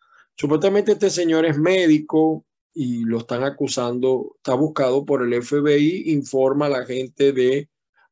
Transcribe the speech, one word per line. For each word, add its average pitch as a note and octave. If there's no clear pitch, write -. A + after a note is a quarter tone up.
Supuestamente G3
este F#3+
señor E3
es D#3
médico D#3+
y A#2+
lo A2+
están A#2+
acusando, C3
está C3
buscado C#3+
por C#3
el A#2+
F B2
B D3
I, E3
informa C#3
a D3
la B2+
gente C3
de C3